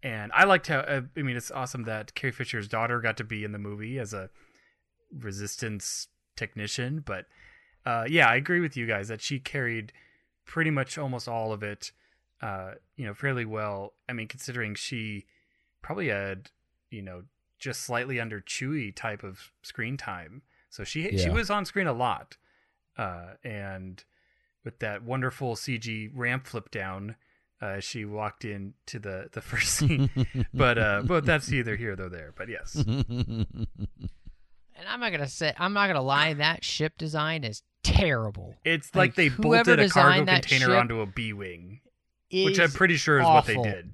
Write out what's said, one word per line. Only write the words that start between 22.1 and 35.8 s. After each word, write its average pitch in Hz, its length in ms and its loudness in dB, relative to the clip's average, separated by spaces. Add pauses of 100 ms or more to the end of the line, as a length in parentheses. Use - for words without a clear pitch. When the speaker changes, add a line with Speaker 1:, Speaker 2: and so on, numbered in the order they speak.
Speaker 1:
Uh, 90 380 -8 (100)
and 95 580 -10 (600)
with 113 140 -12
that 104 240 -8
wonderful 127 540 -4
C 127 200 -6
G 110 380 -6
ramp 123 320 -4
flip - 240 -10
down, 98 460 -8 (440)
uh, 101 200 -6
she 107 260 -8
walked 107 400 -8
in 101 260 -8 (140)
to 123 120 -10
the, 98 340 -8
the 113 100 -8
first - 320 -2
scene. 139 340 4 (240)
Speaker 2:
<laughs> 120 220 -2
Speaker 1:
But, 123 240 6
uh, 104 260 2
but 156 220 2
that's 156 240 2
neither 117 260 0
here 110 200 -4
nor 92 120 -8
there, 82 260 -14
but 95 140 -10
yes. 120 400 -4
Speaker 2:
<laughs> 117 680 -2 (1200)
Speaker 3:
And 180 120 -14
I'm 240 120 -4
not 226 120 0
gonna 143 160 -2
say, 151 300 -2
I'm 190 160 0
not 202 140 4